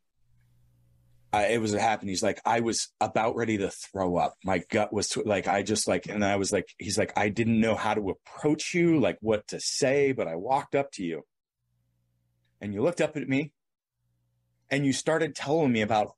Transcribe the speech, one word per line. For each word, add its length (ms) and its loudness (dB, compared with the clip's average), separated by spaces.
I, 140 2
it 140 2
was 120 0
happening. 360 0
He's 140 -2
like, 220 0
"I 160 2
was 260 -2
about 340 0
ready 220 -2
to 120 -2
throw 460 -4
up. 200 0
My 260 0
gut 220 0
was 160 -2
tw-, 160 -4
like, 200 0
I 160 0
just, 240 -2
like," 220 0
and 160 -2
I 140 2
was 160 0
like, 240 0
he's 200 -4
like, 200 0
"I 100 2
didn't 320 2
know 160 4
how 200 0
to 160 -2
approach 640 -2
you, 280 4
like, 180 2
what 300 -2
to 100 -8
say, 540 2
but 160 -2
I 60 -6
walked 380 -2
up 200 0
to 100 -8
you 200 -6
and 120 -8
you 80 -4
looked 200 0
up 160 -2
at 100 -8
me 240 -2
and 160 0
you 80 4
started 420 0
telling 360 2
me 100 4
about 360 2